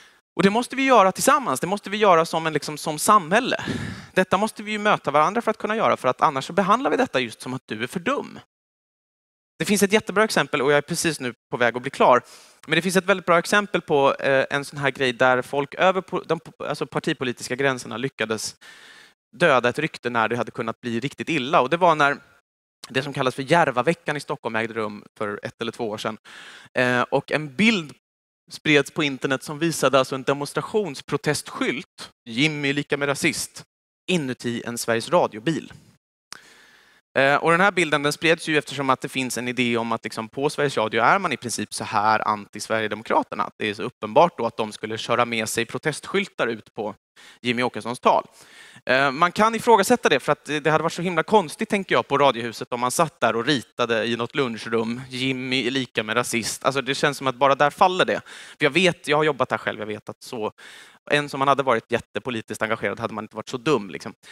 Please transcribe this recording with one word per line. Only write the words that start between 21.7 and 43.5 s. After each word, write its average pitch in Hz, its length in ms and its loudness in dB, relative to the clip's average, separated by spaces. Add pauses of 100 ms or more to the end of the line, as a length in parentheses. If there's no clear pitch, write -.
det 175 60 2
var 170 180 4
när 143 220 2 (720)
det 131 140 -2
som 143 100 -8
kallas 131 220 -2
för 139 80 -8
Järvaveckan 147 760 0
i 143 40 -8
Stockholm 117 360 -8
ägde 110 180 -4
rum 107 300 -6 (140)
för 104 240 -6
ett - 180 -12
eller 113 120 -6
två 117 160 -8
år 104 100 -8
sedan. 107 200 -6 (600)
Eh, 123 240 2
och - 300 -2
en 143 240 -4
bild 185 360 2 (580)
spreds 143 400 2
på 170 120 -4
internet 139 400 -2
som 151 160 -10
visade 143 400 2
alltså 131 160 0
en 131 80 -6
demonstrationsprotestskylt, 143 1900 -4 (180)
Jimmy 143 440 0
lika 143 240 -2
med 139 120 -2
rasist, - 560 -4 (440)
inuti 127 580 -4
en 117 120 -6
Sveriges 117 320 -2
radiobil. 131 640 0 (1500)
Eh, 139 180 4
och 160 140 2
den 170 100 4
här 202 120 4
bilden, 151 300 0
den 147 100 0
spreds 165 360 0
ju 151 100 0
eftersom 135 320 -2
att 127 100 2
det 147 80 -6
finns 127 300 -4
en 123 100 -4
idé 120 280 0
om 113 160 -2
att, 113 120 -4
liksom, 110 240 -8
på 139 220 -4
Sveriges 147 260 -2
Radio 110 260 0
är 165 160 4
man 175 140 -4
i 117 40 -2
princip - 380 -8
så 113 100 -8
här 110 360 2
anti-Sverigedemokraterna. 107 1200 -2
Att - 140 -8